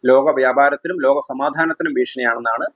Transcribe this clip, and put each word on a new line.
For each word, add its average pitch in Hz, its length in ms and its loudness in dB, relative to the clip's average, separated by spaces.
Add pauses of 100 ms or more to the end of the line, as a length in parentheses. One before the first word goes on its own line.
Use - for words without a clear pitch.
ലോക 135 340 4
വ്യാപാരത്തിനും 143 680 0
ലോക 139 120 4 (120)
സമാധാനത്തിനും 151 640 -4
ഭീഷണിയാണെന്നാണ് 123 800 -2